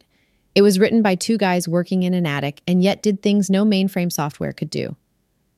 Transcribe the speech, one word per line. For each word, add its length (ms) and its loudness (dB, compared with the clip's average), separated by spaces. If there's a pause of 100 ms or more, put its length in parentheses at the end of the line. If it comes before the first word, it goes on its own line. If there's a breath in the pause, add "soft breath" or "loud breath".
(560)
It 60 6
was 180 4
written 240 2
by 100 2
two 240 -2
guys 300 0
working 360 -2
in 120 0
an 100 0
attic 400 -4
and 160 2
yet 220 0
did 180 0
things 280 0
no 140 2
mainframe 480 0
software 420 -6
could 180 -8
do. 240 -8 (640)